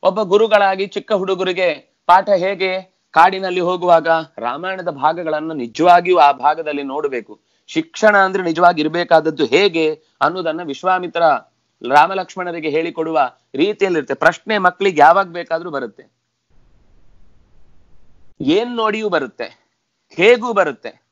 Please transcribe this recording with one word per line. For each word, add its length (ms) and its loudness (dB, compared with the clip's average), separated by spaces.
ಒಬ್ಬ 180 0
ಗುರುಗಳಾಗಿ 640 0
ಚಿಕ್ಕ 260 -8
ಹುಡುಗರಿಗೆ 920 -4
ಪಾಠ 240 4
ಹೇಗೆ, 720 -2
ಕಾಡಿನಲ್ಲಿ 480 2
ಹೋಗುವಾಗ 480 2
ರಾಮಾಯಣದ 520 -6
ಭಾಗಗಳನ್ನ 640 -4
ನಿಜವಾಗಿಯೂ 680 2
ಆ 140 6
ಭಾಗದಲ್ಲಿ 520 -2
ನೋಡ್ಬೇಕು. 560 -8
ಶಿಕ್ಷಣ 500 -2
ಅಂದ್ರೆ 260 0
ನಿಜವಾಗಿ 380 2
ಇರ್ಬೇಕಾದದ್ದು 640 0
ಹೇಗೆ 560 0
ಅನ್ನೋದನ್ನ 420 -2
ವಿಶ್ವಾಮಿತ್ರ 580 -4
ರಾಮಲಕ್ಷ್ಮಣರಿಗೆ 760 0
ಹೇಳಿಕೊಡುವ 640 -2
ರೀತಿಯಲ್ಲಿರುತ್ತೆ. 580 -2
ಪ್ರಶ್ನೆ 440 0
ಮಕ್ಳಿಗೆ 440 0
ಯಾವಾಗ 260 6
ಬೇಕಾದ್ರೂ 440 -8
ಬರುತ್ತೆ, 400 -10
ಏನ್ 340 0
ನೋಡಿಯೂ 340 -2
ಬರುತ್ತೆ, 580 -6
ಹೇಗೂ 420 2
ಬರುತ್ತೆ. 580 -4